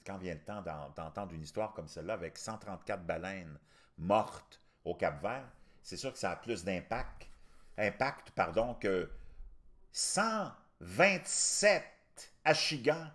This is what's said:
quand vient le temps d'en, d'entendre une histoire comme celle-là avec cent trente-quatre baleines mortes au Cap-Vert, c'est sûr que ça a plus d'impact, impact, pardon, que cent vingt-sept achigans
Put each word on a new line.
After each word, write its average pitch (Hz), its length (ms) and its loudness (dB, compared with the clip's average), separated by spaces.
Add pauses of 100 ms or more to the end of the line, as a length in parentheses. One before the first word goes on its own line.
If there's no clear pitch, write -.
quand 98 120 -8
vient 90 180 -4
le 76 40 -10
temps 104 220 -8
d'en, 76 300 -6
d'entendre 85 420 -8
une 80 80 -8
histoire 107 320 -4
comme 80 160 -10
celle-là 85 240 -4
avec 85 240 -6
cent 110 200 -8
trente-quatre 95 460 -6
baleines 85 560 -4 (380)
mortes 101 640 2 (240)
au 87 100 -2
Cap-Vert, 110 560 -2 (320)
c'est - 140 -10
sûr 131 160 -4
que - 40 -14
ça 92 140 0
a 82 60 -2
plus 104 260 -4
d'impact, 98 640 -4 (500)
impact, 117 540 0
pardon, 90 440 2
que 92 360 2 (800)
cent 214 580 0 (300)
vingt-sept 180 1040 4 (600)
achigans 151 680 4